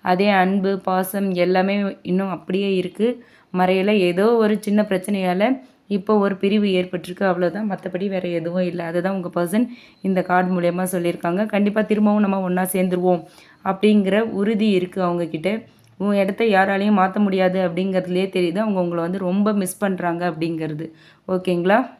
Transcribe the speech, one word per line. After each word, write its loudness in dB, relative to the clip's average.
அதே 2
அன்பு, 2
பாசம் -2
எல்லாமே 0
இன்னும் -2
அப்படியே -2
இருக்கு, -2
மறையல. 2
ஏதோ 2
ஒரு 2
சின்ன 0
பிரச்சனையால 0
இப்போ 0
ஒரு 2
பிரிவு 0
ஏற்பட்டிருக்கு, -2
அவ்வளவுதான், 0
மத்தபடி -6
வேற -4
எதுவும் -2
இல்ல. -4
அதுதான் -2
உங்க -6
பர்சன் 0
இந்த 0
கார்டு 2
மூலயமா 0
சொல்லியிருக்காங்க. -2
கண்டிப்பா 0
திரும்பவும் 2
நம்ம 0
ஒண்ணா -2
சேர்ந்துருவோம் 0
அப்படிங்கிற 4
உறுதி 0
இருக்கு 0
அவங்க 0
கிட்ட. -4
உன் 0
இடத்த 0
யாராலையும் 2
மாத்த 2
முடியாது 2
அப்படிங்கிறதுலயே -2
தெரியுது -2
அவங்க 0
உங்களை -2
வந்து -4
ரொம்ப 0
மிஸ் -2
பண்றாங்க -2
அப்படிங்கிறது. -6
ஓகேங்களா? 0